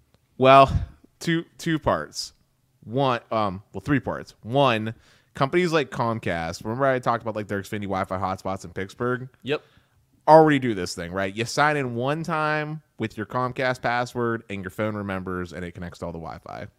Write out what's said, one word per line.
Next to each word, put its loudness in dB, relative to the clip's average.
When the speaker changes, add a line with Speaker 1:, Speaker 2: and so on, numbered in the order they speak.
Speaker 1:
Well, 10
two, -2
two -2
parts. -2
One, 0
um, -2
well, -10
three 0
parts. -8
One, 0
companies 0
like 2
Comcast, -4
remember -2
I 2
talked -2
about, -6
like, -6
their -4
Xfinity -8
Wi-Fi -2
hotspots -6
in -16
Pittsburgh? -6
Speaker 2:
Yep. -4
Speaker 1:
Already 10
do 0
this -4
thing, -8
right? -2
You -2
sign 0
in -4
one -4
time -4
with -6
your -6
Comcast -4
password -2
and -8
your -8
phone -4
remembers -6
and -8
it -10
connects -12
to -8
all -8
the -10
Wi-Fi. -12